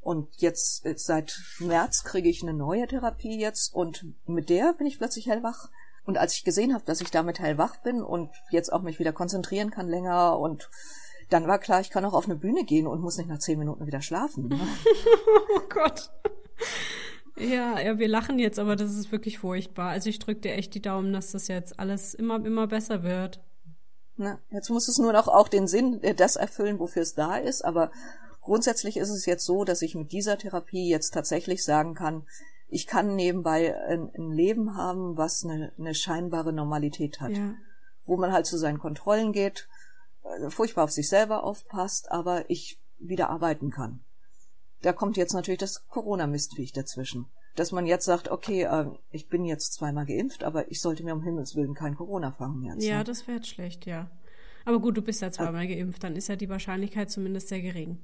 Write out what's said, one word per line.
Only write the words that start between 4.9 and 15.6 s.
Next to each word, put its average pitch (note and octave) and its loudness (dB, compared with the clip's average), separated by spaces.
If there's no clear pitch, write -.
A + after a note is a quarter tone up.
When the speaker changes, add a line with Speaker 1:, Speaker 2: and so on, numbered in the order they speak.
Speaker 1:
plötzlich A#3 -4
hellwach. A#3 -2
Und G3 0
als - 2
ich - -4
gesehen G#3+ 4
habe, A3 -4
dass D#3+ 0
ich F3 -6
damit E3+ 2
hellwach D#3 0
bin A#3+ -2
und E3+ -2
jetzt E3+ 2
auch F3+ 2
mich E3 -6
wieder D#3+ 2
konzentrieren F#3+ -2
kann F#3 -6
länger F3 4
und D3+ -2
dann E3 6
war G3 6
klar, F#3+ 4
ich G3 -4
kann F#3+ 0
auch G3+ 0
auf D#3 4
eine F3+ 0
Bühne A3+ 2
gehen D#3 4
und D3 -2
muss E3+ -2
nicht - -4
nach D3+ -4
zehn D#3 0
Minuten D3+ -4
wieder C#3 -4
schlafen, - -2
ne? C#4 2
Speaker 2:
<laughs> G#4+ 8
Oh - 4